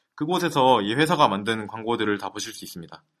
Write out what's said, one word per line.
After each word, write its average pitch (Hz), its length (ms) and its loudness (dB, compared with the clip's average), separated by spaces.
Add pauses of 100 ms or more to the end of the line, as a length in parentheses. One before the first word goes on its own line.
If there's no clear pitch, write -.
(160)
그곳에서 151 680 4
이 101 120 -2
회사가 151 340 4
만든 104 400 -4
광고들을 110 500 -4
다 98 120 -8
보실 107 240 -10
수 - 120 -18
있습니다. 82 380 -16 (180)